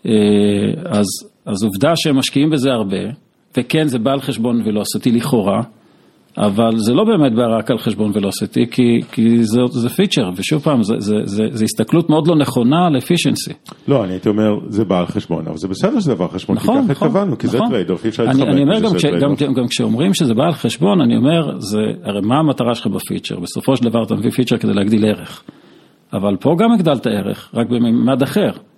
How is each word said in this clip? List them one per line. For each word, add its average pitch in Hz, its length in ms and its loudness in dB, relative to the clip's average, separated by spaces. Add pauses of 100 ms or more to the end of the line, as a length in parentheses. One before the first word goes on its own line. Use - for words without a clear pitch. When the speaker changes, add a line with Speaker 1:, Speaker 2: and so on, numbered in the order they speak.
Speaker 1:
אה, 95 60 0 (720)
אז, 104 200 0 (400)
אז 101 180 -4
עובדה 110 320 0
שהם 147 220 0
משקיעים 139 320 0
בזה 135 220 0
הרבה, 98 260 -2 (600)
וכן, 156 300 0
זה 123 120 0
בא 135 120 0
על 139 100 -2
חשבון 120 440 -2
ולוסיטי 107 460 -2
לכאורה, 113 500 0 (760)
אבל 104 400 2
זה 113 160 2
לא 185 100 4
באמת 156 320 2
בא 113 220 2
רק 107 140 -2
על 110 60 2
חשבון 107 360 -2
ולוסיטי, 107 580 -2
כי, 120 300 2 (100)
כי 117 320 4
זה, 113 180 2 (100)
זה 120 180 -2
פיצ'ר, 143 460 0
ושוב 143 260 -2
פעם, 135 220 2
זה, 104 140 0
זה, 104 260 -2
זה, 101 280 -2
זה 110 120 -2
הסתכלות 160 460 0
מאוד 156 180 2
לא 175 80 4
נכונה 135 500 2
על 151 120 2
אפישנסי. 135 560 -2 (340)
Speaker 2:
לא, 123 160 2
אני 92 100 -4
הייתי 92 160 0
אומר, 107 200 2 (180)
זה 110 180 0
בא 90 140 2
על 87 60 0
חשבון, 82 420 -4
אבל 78 100 -8
זה 90 100 -6
בסדר 208 320 0
שזה 147 160 0
בא 87 80 -2
על 87 60 -2
חשבון, - 260 -2
Speaker 1:
נכון, 220 200 0
Speaker 2:
כי 285 60 2
ככה 202 120 2
Speaker 1:
נכון, - 140 0
Speaker 2:
התכוונו, 190 300 0
כי 131 100 -4
זה 123 100 0
Speaker 1:
נכון. 220 120 0
Speaker 2:
טרייד 95 200 -2
אוף, 87 160 -4
אי 110 40 0
אפשר 117 140 -2
Speaker 1:
אני, 120 100 2
Speaker 2:
להתחמק 135 160 2
Speaker 1:
אני 98 120 2
אומר 147 140 2
Speaker 2:
מזה 220 80 0
Speaker 1:
גם 220 60 0
Speaker 2:
שזה 175 80 0
Speaker 1:
כש-, - 80 0
Speaker 2:
טרייד - 180 0
Speaker 1:
גם, 143 80 0
Speaker 2:
אוף. 143 100 -2 (160)
Speaker 1:
גם 123 100 0
כשאומרים 123 460 0
שזה 127 200 0
בא 120 120 2
על 170 80 0
חשבון, 170 480 0
אני 117 160 2
אומר, 147 420 0
זה, - 200 -4 (240)
הרי 101 180 -4
מה 120 180 0
המטרה 127 360 0
שלך - 120 -6
בפיצ'ר? 95 520 -6
בסופו - 360 -2
של 120 80 -2
דבר 113 200 0
אתה 107 120 -4
מביא 104 160 -2
פיצ'ר 120 260 0
כדי 107 160 -2
להגדיל 104 320 2
ערך. - 380 -4 (680)
אבל 101 260 -2
פה 156 200 2
גם 226 120 4
הגדלת 160 360 2
ערך, 104 460 -4
רק 113 160 -2
בממד 120 520 2
אחר 139 280 0 (280)